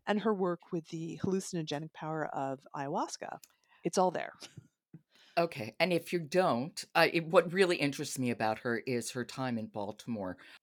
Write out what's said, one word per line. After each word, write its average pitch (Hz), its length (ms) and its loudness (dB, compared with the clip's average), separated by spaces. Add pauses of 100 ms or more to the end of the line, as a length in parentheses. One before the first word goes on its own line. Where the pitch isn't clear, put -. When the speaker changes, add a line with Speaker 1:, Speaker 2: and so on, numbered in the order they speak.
Speaker 1:
and 208 140 4
her 214 120 4
work 180 380 0
with 170 160 -4
the 165 360 -6
hallucinogenic 160 680 -2
power 156 400 -4
of 135 280 -4 (140)
ayahuasca. 165 600 -4 (460)
It's 170 160 2
all 185 100 8
there. - 240 -6 (1080)
Speaker 2:
Okay. 139 400 -2
And 175 140 4
if 165 200 0
you 180 40 4
don't, 156 640 2 (120)
uh, 165 180 6
it, 165 140 0
what 170 260 4
really 180 220 6
interests 143 420 -2
me 127 140 2
about 110 260 0
her 117 300 -2
is 120 240 -2
her 123 120 -4
time 123 360 -4
in 110 80 -6
Baltimore. 104 680 -6 (280)